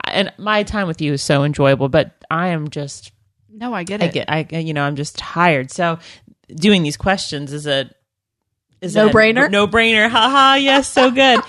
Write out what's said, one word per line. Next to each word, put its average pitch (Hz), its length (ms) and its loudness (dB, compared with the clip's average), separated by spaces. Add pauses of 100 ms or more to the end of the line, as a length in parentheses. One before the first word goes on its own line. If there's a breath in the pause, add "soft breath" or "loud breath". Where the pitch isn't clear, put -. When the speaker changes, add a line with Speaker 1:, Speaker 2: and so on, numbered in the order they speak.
Speaker 1:
and - 320 -4
my 208 240 -2
time 202 260 -4
with 160 140 -6
you 147 120 -2
is 139 100 -4
so 143 200 2
enjoyable, 139 460 0
but 147 220 2 (180)
I 175 200 -2
am 151 200 -4
just - 420 -14 (400)
Speaker 2:
No, 226 220 -10
I 185 100 -6
get 196 200 -6
Speaker 1:
I - 20 0
Speaker 2:
it. 165 80 -4
Speaker 1:
get, - 180 -6
I, 156 140 -4 (140)
you 160 160 -6
know, 143 80 -2
I'm 143 120 -4
just 143 220 -10
tired. 156 540 -2
So 170 260 -4 (560 loud breath)
doing 180 300 2
these 147 140 -4
questions 151 540 -4
is 147 140 -10
a, 139 240 -4 (920)
is 185 140 -8
a 214 120 4
Speaker 2:
No-brainer? 226 420 4
Speaker 1:
no-brainer. 214 580 2
Ha 233 220 2
ha. 269 260 4
Yes. 277 320 2
So 262 220 2
good. 254 400 4